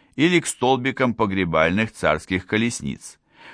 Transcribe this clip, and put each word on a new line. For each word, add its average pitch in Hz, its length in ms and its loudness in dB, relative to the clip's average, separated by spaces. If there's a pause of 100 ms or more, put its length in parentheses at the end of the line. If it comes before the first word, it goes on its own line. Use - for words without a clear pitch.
(160)
или 165 240 2
к - 60 -4
столбикам 127 680 0
погребальных 95 800 0
царских 85 540 -2
колесниц. 110 720 -4 (360)